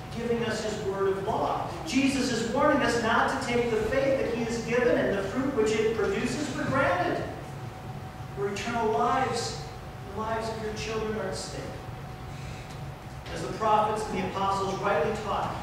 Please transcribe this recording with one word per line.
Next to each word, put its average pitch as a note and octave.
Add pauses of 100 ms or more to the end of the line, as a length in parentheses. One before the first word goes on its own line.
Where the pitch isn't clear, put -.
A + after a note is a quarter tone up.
(160)
giving A#3
us G#3+
his G3+
word F#3+
of -
law. - (180)
Jesus C4
is A3+
warning C#4+
us A#3
not A#3
to B3+
take A#3+
the A3
faith C4+
that A#3
he A#3+
has A3+
given B3
and G3
the G3
fruit B3
which A3
it -
produces -
for D4
granted. C#4 (1120)
For G3+
eternal A#3
lives, A#3+ (540)
the G#3
lives A3+
of A3
your G#3+
children G#3+
are F#3+
at -
stake. - (1700)
As -
the -
prophets G#3+
and F#3+
the F#3
apostles G3
rightly G3+ (100)
taught, -